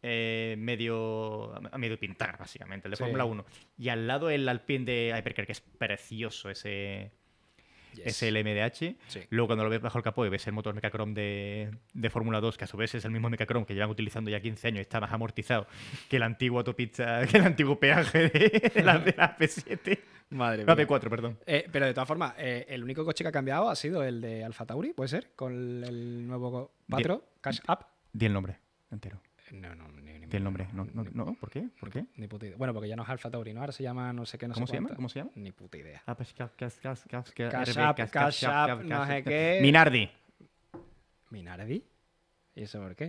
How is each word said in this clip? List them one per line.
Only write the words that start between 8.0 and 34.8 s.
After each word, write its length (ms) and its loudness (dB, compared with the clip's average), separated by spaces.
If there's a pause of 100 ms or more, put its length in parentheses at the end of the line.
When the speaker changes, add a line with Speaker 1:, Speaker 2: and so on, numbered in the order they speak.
Speaker 1:
ese 220 0
L 120 2
M 140 0
D 80 2
H. 340 -2 (120)
Speaker 2:
Sí. 140 -12 (100)
Speaker 1:
Luego 160 4
cuando 160 2
lo 80 2
ves 100 0
bajo 160 -2
el 60 -2
capó 200 0
y 60 2
ves 160 -2
el 80 -4
motor 220 -4
Mecachrome 400 -4
de, 560 -4 (240)
de 160 -2
Fórmula 280 0
dos, 160 0
que 100 -8
a 20 -10
su 100 -10
vez 160 -2
es 100 -6
el 60 -4
mismo 220 0
Mecachrome 340 0
que 80 -8
llevan 160 0
utilizando 400 -4
ya 100 -2
quince 280 -4
años 100 -2
y 40 -4
está 180 -4
más 120 -4
amortizado 540 0 (420)
que 100 2
el 60 4
antiguo 360 0
autopista, 680 0
<laughs> 20 0
que 100 8
el 80 10
antiguo 340 4
peaje 500 6
de, 460 6
de 80 6
la, 160 8
de 180 4
la 180 4
P 120 4
siete. 560 -2 (260)
Speaker 2:
Madre 360 0
Speaker 1:
La 100 10
Speaker 2:
mía. 80 4
Speaker 1:
P 20 4
cuatro, 240 2
perdón. 380 -2
Speaker 2:
Eh, 240 2
pero 160 4
de 80 2
todas 120 0
formas, 300 -2
eh, 320 -4
el 140 -6
único 200 -4
coche 200 -2
que 60 0
ha 20 -6
cambiado 360 2
ha 80 0
sido 280 -2
el 180 -2
de 240 -6
Alfa 220 -10
Tauri, 260 -4
¿puede 140 -2
ser? 280 -4
Con 480 -6
el 440 -6
nuevo 440 -6 (140)
Speaker 1:
Di-, 60 -8
Speaker 2:
cuatro, 400 0 (100)
Cash 160 -2
Speaker 1:
di-, 80 -10
Speaker 2:
App. 160 2 (320)
Speaker 1:
di 140 2
el 60 4
nombre 260 -4 (320)
entero. 280 -12 (320)
Speaker 2:
No, 220 -14
no, 140 -20 (160)
ni, 160 -18
ni 80 -18
Speaker 1:
Di 100 -2
el 60 2
nombre, 300 -2
no, 200 -4
no, 100 -4
Speaker 2:
ni 80 -8
Speaker 1:
no, 220 -4
¿por 160 -10
qué? 200 -6 (100)
¿Por 100 -12
qué? 160 -6 (120)
Speaker 2:
Ni 100 -10
puta 180 -12
idea. 100 -12
Bueno, 160 -2
porque 160 -4
ya 80 -4
no 60 -6
es 80 -8
Alfa 220 -8
Tauri, 200 -6
¿no? 100 -8
Ahora 100 -6
se 100 -10
llama 320 -4
no 100 -6
sé 140 -10
qué, 100 -8
no 60 -6
Speaker 1:
¿Cómo 140 -2
Speaker 2:
sé 60 -6
Speaker 1:
se 40 -4
llama? 120 -4